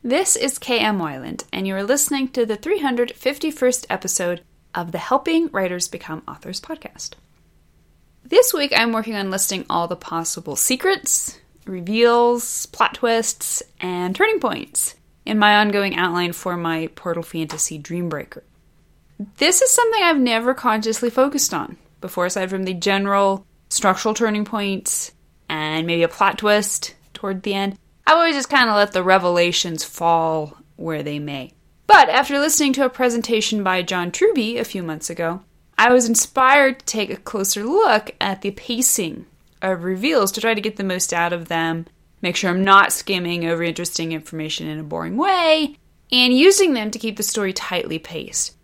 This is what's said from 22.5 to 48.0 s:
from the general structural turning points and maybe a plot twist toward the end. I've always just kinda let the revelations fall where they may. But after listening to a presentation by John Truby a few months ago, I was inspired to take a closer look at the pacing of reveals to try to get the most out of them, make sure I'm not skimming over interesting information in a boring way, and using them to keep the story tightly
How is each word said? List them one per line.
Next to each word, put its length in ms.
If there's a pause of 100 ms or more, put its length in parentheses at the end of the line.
from 140
the 100
general 720 (240)
structural 420
turning 320
points 680 (360)
and 380
maybe 160
a 60
plot 280
twist 580 (200)
toward 300
the 100
end. 240 (260)
I've 120
always 180
just 160
kinda 240
let 160
the 140
revelations 800
fall 760 (160)
where 300
they 160
may. 320 (340)
But 220
after 320
listening 320
to 120
a 60
presentation 720
by 200
John 280
Truby 480
a 60
few 180
months 260
ago, 340 (360)
I 140
was 160
inspired 720
to 40
take 260
a 60
closer 460
look 480 (100)
at 220
the 80
pacing 760 (360)
of 220
reveals 480
to 80
try 120
to 80
get 160
the 80
most 300
out 180
of 140
them, 400 (340)
make 140
sure 160
I'm 140
not 280
skimming 540
over 160
interesting 480
information 560
in 140
a 40
boring 320
way, 600 (340)
and 260
using 360
them 180
to 80
keep 180
the 60
story 300
tightly 480